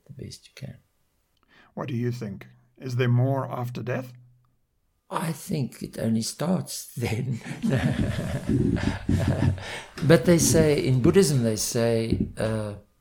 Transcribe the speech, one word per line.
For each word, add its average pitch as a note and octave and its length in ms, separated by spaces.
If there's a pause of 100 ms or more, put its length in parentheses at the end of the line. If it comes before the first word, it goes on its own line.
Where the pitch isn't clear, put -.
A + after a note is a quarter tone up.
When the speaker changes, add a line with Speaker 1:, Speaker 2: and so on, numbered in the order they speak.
Speaker 1:
the C3+ 80
best - 340
you - 80
can. C3 220 (960)
Speaker 2:
What - 140
do A#2+ 80
you A#2+ 160
think? G#2 360 (320)
Is B2+ 160
there B2 140
more C3 420
after A#2+ 320
death? B2+ 300 (960)
Speaker 1:
I F3 220
think - 500
it - 180
only A2+ 220
starts - 760
then. A#2 440 (240)
<laughs> - 1900 (460)
But E3 220
they F3 120
say, D3 480
in B2+ 160
Buddhism, D#3 420
they A2+ 120
say, A2+ 720 (100)
uh, A2 360 (280)